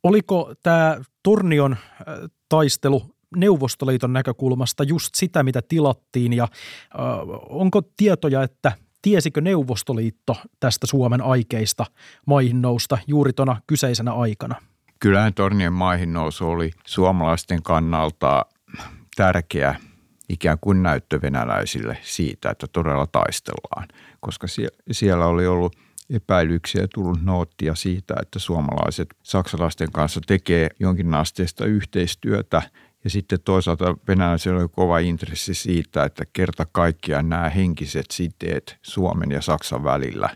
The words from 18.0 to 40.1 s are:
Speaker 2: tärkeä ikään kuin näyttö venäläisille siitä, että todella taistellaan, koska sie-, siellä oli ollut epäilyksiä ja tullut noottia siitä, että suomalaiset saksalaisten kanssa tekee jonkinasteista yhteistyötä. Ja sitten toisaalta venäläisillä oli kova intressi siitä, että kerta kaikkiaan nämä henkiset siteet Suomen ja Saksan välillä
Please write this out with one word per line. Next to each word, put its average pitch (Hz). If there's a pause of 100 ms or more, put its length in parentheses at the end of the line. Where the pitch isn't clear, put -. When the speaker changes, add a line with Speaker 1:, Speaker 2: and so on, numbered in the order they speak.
Speaker 2:
tärkeä 85 (540)
ikään 80
kuin 95
näyttö 76
venäläisille 58
siitä, -
että -
todella 76
taistellaan, - (320)
koska -
sie-, - (140)
siellä 90
oli 87
ollut 87 (340)
epäilyksiä 90
ja 98
tullut 87
noottia 85
siitä, 92
että -
suomalaiset 82 (140)
saksalaisten 85
kanssa 80
tekee 85 (120)
jonkinasteista 90
yhteistyötä. 101 (420)
Ja 95
sitten 95
toisaalta 90 (120)
venäläisillä 90
oli 87
kova 85
intressi 85
siitä, 80
että -
kerta 87
kaikkiaan 80
nämä 82
henkiset 78
siteet -
Suomen 85
ja 69
Saksan 73
välillä 65